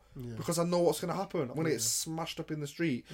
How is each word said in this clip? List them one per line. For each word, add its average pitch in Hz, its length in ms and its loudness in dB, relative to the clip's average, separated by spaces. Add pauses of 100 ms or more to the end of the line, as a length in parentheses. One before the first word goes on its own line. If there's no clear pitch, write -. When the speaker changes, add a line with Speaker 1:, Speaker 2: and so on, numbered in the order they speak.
(160)
Speaker 1:
Yeah. 120 180 -8
Speaker 2:
Because 165 240 0
I 170 60 2
know 175 160 4
what's 160 200 6
gonna 170 140 -2
happen. 180 280 -2
I'm 127 140 -4
gonna 160 140 2
Speaker 1:
Yeah. 131 60 4
Speaker 2:
get 110 60 -2
smashed 160 580 -2
up 156 100 -8
in 156 100 -4
the 143 60 -4
street, 143 480 -2